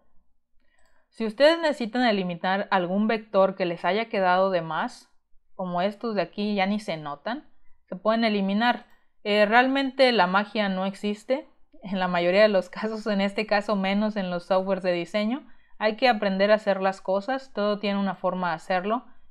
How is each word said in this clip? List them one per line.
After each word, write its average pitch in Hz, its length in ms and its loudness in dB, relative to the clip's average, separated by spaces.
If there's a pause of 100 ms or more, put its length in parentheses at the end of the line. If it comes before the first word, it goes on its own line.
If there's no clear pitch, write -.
(1080)
si - 160 -8
ustedes 285 360 4
necesitan 247 420 -2
eliminar 190 680 -2
algún 190 360 0
vector 202 480 2
que 190 100 -4
les 175 200 -4
haya 214 260 0
quedado 190 400 2
de 175 100 0
más, 165 500 -8 (440)
como 175 260 -4
estos 208 340 -4
de 185 80 0
aquí 208 320 -4
ya 190 120 2
ni 208 120 -2
se 170 200 -6
notan, 156 500 -8 (380)
se 185 100 -10
pueden 226 280 0
eliminar. 214 640 0 (360)
Eh, 208 240 4
realmente 262 680 4
la 185 140 4
magia 208 420 0
no 185 160 -2
existe, 208 640 -4 (340)
en 190 180 -4
la 185 80 0
mayoría 180 340 4
de 214 60 8
los 185 220 2
<laughs> - 0 -
casos, 214 360 -8
en 202 160 0
este 202 240 -2
caso 208 300 0
menos 202 400 0
en 185 140 -4
los 175 140 -6
softwares 190 380 0
de 185 100 0
diseño. 208 540 -4 (320)
Hay 220 180 0
que 254 140 4
aprender 202 400 0
a 214 60 8
hacer 190 260 -2
las 190 180 -2
cosas, 196 540 -4
todo 208 240 -2
tiene 202 200 -2
una 196 160 -2
forma 180 360 -2
de 160 60 -2
hacerlo 196 500 -2 (240)